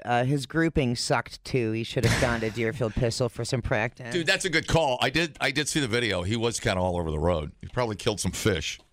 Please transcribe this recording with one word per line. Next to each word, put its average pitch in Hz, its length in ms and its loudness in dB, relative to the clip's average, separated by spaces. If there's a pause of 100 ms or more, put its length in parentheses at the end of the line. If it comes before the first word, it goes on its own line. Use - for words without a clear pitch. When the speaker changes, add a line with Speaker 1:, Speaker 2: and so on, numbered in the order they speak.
Speaker 1:
Uh, 120 200 2
his 139 200 2
grouping 151 520 2
sucked, - 480 -2
too. 117 260 0
He 113 140 -2
should 120 200 -2
have 117 160 4
gone 120 200 2
to 110 100 -2
Deerfield 113 440 -2
<laughs> - 20 -2
Pistol 120 320 0
for - 160 -6
some 120 180 -2
practice. 120 500 -2
Speaker 2:
Dude, 170 140 -2
that's 190 180 0
a 185 60 -2
good 156 160 0
call. 147 340 2
I 127 100 2
did, 156 300 0
I 135 120 0
did 147 160 -2
see - 100 0
the 143 80 0
video. 107 360 0
He 98 120 0
was 117 240 0
kinda 95 220 2
all 90 180 0
over 80 140 -2
the 78 80 -2
road. 82 400 2
He - 80 -14
probably 120 280 -2
killed 107 220 -2
some 92 140 -2
fish - 480 -2 (120)